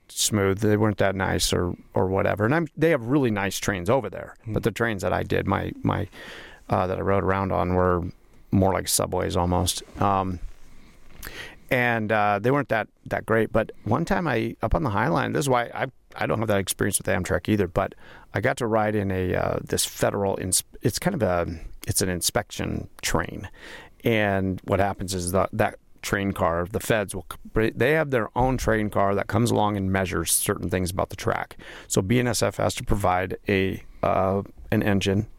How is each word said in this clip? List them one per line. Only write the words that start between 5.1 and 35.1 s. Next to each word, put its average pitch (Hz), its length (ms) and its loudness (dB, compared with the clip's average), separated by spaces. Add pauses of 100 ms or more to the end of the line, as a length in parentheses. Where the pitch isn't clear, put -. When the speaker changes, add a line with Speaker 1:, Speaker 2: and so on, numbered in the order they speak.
Speaker 1:
I 90 100 0
did, 92 240 0
my, 92 240 -2 (120)
my, 95 260 0 (600)
uh, 95 180 2
that 92 100 -2
I 92 40 -4
rode 95 240 2
around 95 260 0
on 90 220 0
were 90 280 4 (500)
more 95 200 4
like 90 160 0
subways 90 480 0
almost. 90 480 0 (180)
Um, 95 380 0 (1300)
and, 117 420 0
uh, 104 300 4
they 117 80 2
weren't 139 200 2
that, 107 180 0 (200)
that - 180 -4
great. 110 260 2
But 110 200 0 (120)
one 151 220 0
time 190 200 0
I, 113 360 -2
up 113 140 0
on 165 80 0
the 131 60 0
High 104 200 2
Line, 120 240 0
this 143 80 0
is 143 80 0
why 120 240 2
I, 131 140 -4 (280)
I - 120 -2
don't - 120 0
have 110 80 0
that 101 120 2
experience 101 380 0
with - 100 -8
Amtrak 95 420 0
either, 101 180 4
but 95 260 -2 (400)
I - 60 -2
got 131 180 0
to 123 100 -2
ride 107 280 2
in 98 160 0
a, 92 240 0
uh, - 260 0
this - 240 -2
federal, 104 540 0
ins-, - 240 -2 (180)
it's - 160 0
kind 113 160 -2
of - 80 -4
a, 87 380 0 (280)
it's - 140 0
an 95 60 2
inspection - 800 -4 (140)
train. - 480 -4 (560)
And 98 580 2
what 98 160 2
happens 98 340 -2
is 90 200 -2
that, 92 180 2
that 107 260 0 (240)
train 98 300 0
car, 87 400 0
the 117 80 -2
feds 107 340 0
will, 95 120 -8 (300)
c-, 113 200 4
they 117 160 2
have 156 200 0
their 117 260 0
own 131 180 4
train 110 340 2
car 98 260 2
that 98 120 0
comes 107 240 2
along 104 240 2
and 95 160 0
measures 87 400 0
certain - 380 -2
things 90 200 0
about 90 200 -2
the - 80 -12
track. - 400 -4 (320)
So 131 120 2
B 107 160 2
N 123 100 2
S 113 140 -2
F 107 160 0
has 104 180 0
to - 100 -8
provide 95 520 0 (120)
a, 95 340 2 (200)
uh, 92 400 2 (280)
an 110 120 2
engine 98 440 2 (120)